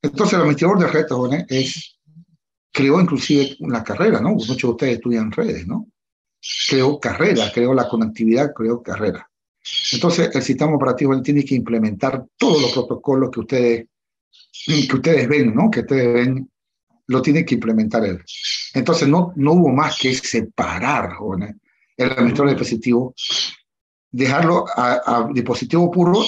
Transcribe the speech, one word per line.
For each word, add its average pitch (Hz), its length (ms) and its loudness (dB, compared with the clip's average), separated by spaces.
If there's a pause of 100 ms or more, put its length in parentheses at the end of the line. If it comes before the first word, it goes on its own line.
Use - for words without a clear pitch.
Entonces, 202 320 0
el 175 80 2
administrador 165 380 2
de 165 80 4
red, 151 220 0
jóvenes, 127 400 -2
es, - 500 -6 (720)
creó 143 280 2
inclusive 143 600 2
una 113 240 -4
carrera, 175 360 0
¿no? - 100 0
Muchos 123 280 -2
de 127 100 -2
ustedes 120 280 0
estudian 113 360 -2
redes, 104 360 -4
¿no? - 200 -6 (840)
Creó 139 300 2
carrera, 120 540 0
creó 123 200 2
la 127 140 2
conectividad, 113 680 0
creó 117 260 -4
carrera. 95 480 -6 (600)
Entonces, 170 420 0
el 131 80 0
sistema 147 340 0
operativo 135 460 0
tiene 143 220 0
que 135 120 -2
implementar 113 680 -2 (120)
todos 175 240 4
los 120 100 0
protocolos 131 600 0
que 117 80 -6
ustedes, 117 480 0 (760)
que 139 300 0
ustedes 135 320 2
ven, 131 260 2
¿no? 190 160 4
Que 123 120 -2
ustedes 123 320 0
ven, 131 360 0 (580)
lo 127 140 0
tiene 160 240 2
que 127 100 0
implementar 110 500 0
él. 92 180 -6 (500)
Entonces, 151 340 0
no, 143 280 2
no 147 180 2
hubo 175 160 6
más 151 280 0
que 131 180 0
separar, 110 1000 -4
jóvenes, 101 420 -8 (400)
el 127 160 0
administrador 127 380 2
de 131 60 2
dispositivo, 120 580 -2 (960)
dejarlo 143 560 2
a, 123 380 0
a 117 280 0
dispositivo 127 580 0
puro 180 360 2